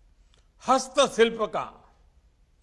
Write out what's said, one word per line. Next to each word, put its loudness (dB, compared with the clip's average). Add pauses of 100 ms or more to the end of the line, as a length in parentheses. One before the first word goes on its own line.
(640)
हस्तशिल्प 0
का -6 (1000)